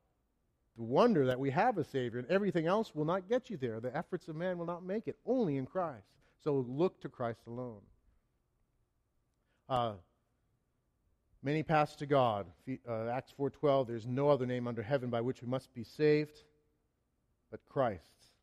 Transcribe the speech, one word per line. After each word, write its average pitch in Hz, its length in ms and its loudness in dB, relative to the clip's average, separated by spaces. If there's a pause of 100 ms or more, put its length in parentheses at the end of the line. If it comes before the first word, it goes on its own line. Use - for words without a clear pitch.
(760)
the 117 60 -10
wonder 151 440 4
that 127 120 2
we 139 120 -2
have 202 260 2
a 147 80 0
Savior, 123 340 -4
and 127 100 -6
everything 180 380 2
else 214 280 0
will 151 100 -2
not 180 240 -2
get 247 220 -2
you 185 80 -8
there. 113 220 -4
The 120 140 -6
efforts 170 340 -6
of 160 60 -10
man 180 220 -4
will 170 100 -6
not 170 160 -8
make 190 260 -6
it. - 180 -6
Only 214 320 2
in 131 80 -4
Christ. 151 420 -6 (340)
So 139 240 0
look 147 360 0
to 143 80 -8
Christ 117 360 -6
alone. 117 360 -10 (1900)
Uh, 120 240 0 (1500)
many 151 200 0
pass 151 340 2
to 147 100 -8
God. 120 400 4 (180)
Fe-, 131 240 -8
uh, 113 200 -4
Acts 123 220 -6
four 139 200 -4
twelve, 135 380 2
"There's 117 180 -6
no 135 240 2
other 127 160 4
name 123 200 -2
under 117 160 -4
heaven 123 280 -2
by 117 100 0
which 123 220 -4
we 117 60 -10
must 131 260 -6
be 117 100 -10
saved 151 600 2 (1040)
but 110 160 -14
Christ. 113 440 -2 (320)